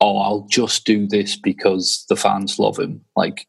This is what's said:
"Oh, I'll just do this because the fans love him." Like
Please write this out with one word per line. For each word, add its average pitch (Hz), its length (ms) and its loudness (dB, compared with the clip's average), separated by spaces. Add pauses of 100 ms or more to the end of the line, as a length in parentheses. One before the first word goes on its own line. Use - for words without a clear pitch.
"Oh, 101 160 4
I'll 101 320 -2
just - 360 0
do 104 220 2
this 101 300 0
because - 720 0
the - 80 2
fans 98 420 -2
love 104 180 0
him." - 220 -6 (160)
Like - 340 -4